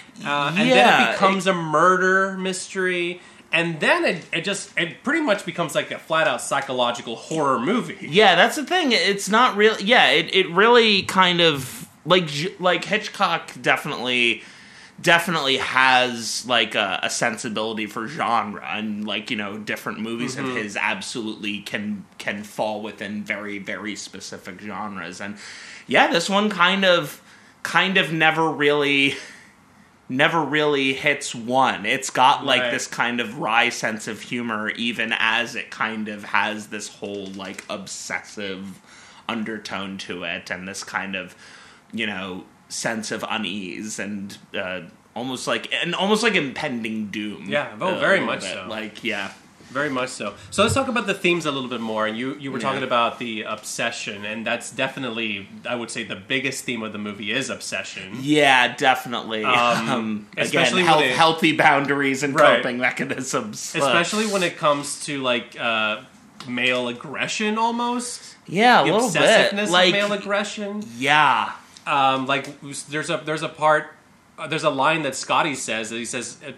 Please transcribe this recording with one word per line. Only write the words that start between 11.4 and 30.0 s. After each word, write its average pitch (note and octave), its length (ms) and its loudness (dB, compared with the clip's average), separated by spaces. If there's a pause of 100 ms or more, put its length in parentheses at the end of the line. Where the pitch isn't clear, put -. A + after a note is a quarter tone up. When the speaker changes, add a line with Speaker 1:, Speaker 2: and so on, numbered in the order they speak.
Speaker 2:
of, D3 480 2 (160)
like, F3 220 4
J-, D3 320 -6
like, F3 260 0
Hitchcock F#3+ 720 -4
definitely, B2 840 0 (580)
definitely E3 560 4
has, B2+ 880 4
like, A#2 280 2
a, G2 280 0
a A2+ 60 -2
sensibility A2 800 -4
for A2 200 -8
genre, G#2+ 560 -2 (100)
and, G#2+ 340 -6
like, G#2+ 240 -6
you A#2 60 -4
know, G#2 200 -6
different G#2+ 420 -8
movies A#2 360 -6
Speaker 1:
Mm-hmm. C3 140 -6
Speaker 2:
of B2 60 -6
his G#2+ 220 -6
absolutely G#2 840 -6
can, G#2 440 -8 (140)
can G#2 240 -8
fall G#2+ 400 -6
within G#2 400 -10
very, G#2 340 -8
very G2 380 -8
specific F#2+ 640 -14
genres. G2 600 -10
And G2+ 160 -10 (500)
yeah, G#3 240 6
this E3+ 180 2
one G#3 200 4
kind F#3+ 360 4
of, E3+ 360 2 (420)
kind F#3 340 2
of E3+ 160 2
never D#3+ 360 4
really, C#3+ 640 2 (920)